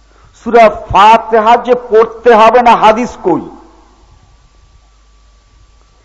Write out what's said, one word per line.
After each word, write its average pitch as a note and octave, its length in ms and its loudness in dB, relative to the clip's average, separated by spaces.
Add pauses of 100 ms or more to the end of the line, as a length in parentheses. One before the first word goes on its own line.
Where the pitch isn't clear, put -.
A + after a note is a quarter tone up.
(440)
সূরা A3+ 260 2
ফাতিহা A3 880 0
যে A#3+ 180 -4
পড়তে A3 580 -2
হবে A3+ 280 2
না, A#3 140 2
হাদিস G#3 480 -2
কই?" D#3+ 180 -4 (2750)